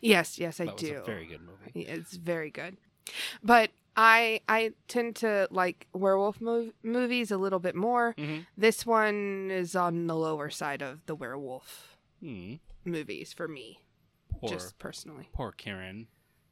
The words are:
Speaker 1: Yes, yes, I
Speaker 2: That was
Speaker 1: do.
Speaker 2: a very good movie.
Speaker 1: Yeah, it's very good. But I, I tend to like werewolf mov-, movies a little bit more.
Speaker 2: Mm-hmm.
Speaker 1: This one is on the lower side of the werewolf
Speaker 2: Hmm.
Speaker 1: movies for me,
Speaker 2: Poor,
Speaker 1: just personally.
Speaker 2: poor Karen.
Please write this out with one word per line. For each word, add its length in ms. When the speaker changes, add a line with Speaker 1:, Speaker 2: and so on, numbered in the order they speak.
Speaker 1:
Yes, 360
yes, 220
I 60
Speaker 2:
That 80
was 100
Speaker 1:
do. 140
Speaker 2:
a 60
very 220
good 160
movie. 300
Speaker 1:
Yeah, 80
it's 200
very 360
good. 240
But 300
I, 540
I 240
tend 280
to 320
like 440
werewolf 460
mov-, 340
movies 480
a 60
little 220
bit 160
more. 420
Speaker 2:
Mm-hmm. 240
Speaker 1:
This 280
one 680
is 240
on 320
the 80
lower 340
side 320
of 240
the 100
werewolf 800
Speaker 2:
Hmm. 360
Speaker 1:
movies 480
for 160
me, 320
Speaker 2:
Poor, 200
Speaker 1:
just 280
personally. 540
Speaker 2:
poor 200
Karen. 560